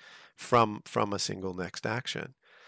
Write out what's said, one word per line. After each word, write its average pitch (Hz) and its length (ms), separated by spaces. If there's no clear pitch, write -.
from, 110 500
from 107 280
a 101 60
single 95 360
next 87 320
action. - 480